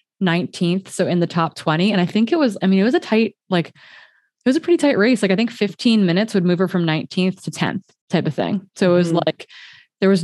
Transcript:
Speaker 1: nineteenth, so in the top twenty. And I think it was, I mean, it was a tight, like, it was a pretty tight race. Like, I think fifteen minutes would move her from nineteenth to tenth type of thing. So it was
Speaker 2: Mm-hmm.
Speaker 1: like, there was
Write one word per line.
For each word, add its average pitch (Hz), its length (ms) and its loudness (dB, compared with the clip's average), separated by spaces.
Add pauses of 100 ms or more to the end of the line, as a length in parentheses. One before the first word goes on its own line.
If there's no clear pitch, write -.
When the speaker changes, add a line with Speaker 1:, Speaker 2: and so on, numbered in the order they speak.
(200)
Speaker 1:
nineteenth, 180 680 -2
so 180 160 -2
in 175 140 0
the 170 60 0
top 165 280 -4
twenty. 170 380 0
And 175 80 0
I 180 40 2
think 214 260 0
it 349 80 0
was, 240 240 0
I 190 40 0
mean, 190 120 4
it 190 60 2
was 240 100 0
a 349 60 2
tight, 220 340 0 (140)
like, 175 200 0
it - 800 -10
was 262 80 4
a 330 40 0
pretty 349 160 2
tight 285 220 2
race. 220 240 2
Like, 196 80 2
I 185 60 2
think 226 140 -2
fifteen 214 540 0
minutes 185 300 0
would 180 100 2
move 175 140 2
her 185 100 0
from 175 160 0
nineteenth 180 600 -2
to 160 60 -10
tenth - 340 -4 (260)
type 156 160 0
of 151 80 -4
thing. 104 420 -4
So 180 160 2
it 175 60 4
was 175 100 0
Speaker 2:
Mm-hmm. 165 160 0
Speaker 1:
like, - 240 -4 (520)
there 190 100 4
was 185 140 2